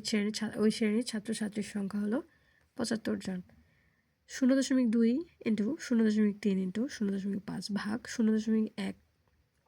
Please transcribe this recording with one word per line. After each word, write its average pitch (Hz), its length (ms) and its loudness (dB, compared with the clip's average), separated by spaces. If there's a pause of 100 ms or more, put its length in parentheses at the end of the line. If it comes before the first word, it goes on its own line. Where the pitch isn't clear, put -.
শ্রেণীর 208 280 0
ছা-, 214 240 -6
ওই 214 140 4
শ্রেণীর 214 320 0
ছাত্রছাত্রীর 214 640 -6
সংখ্যা 202 360 -6
হলো 214 220 -2 (540)
পঁচাত্তর 220 420 -4
জন। 190 220 -6 (880)
শূন্য 262 280 2
দশমিক 262 340 4
দুই 233 340 4 (220)
into 220 340 0
শূন্য 226 240 2
দশমিক 214 360 4
তিন 190 180 2
into 190 300 -2
শূন্য 196 240 -4
দশমিক 196 340 -4
পাঁচ 214 260 -8
ভাগ 208 340 -4
শূন্য 220 260 2
দশমিক 220 440 0
এক 196 200 -6 (720)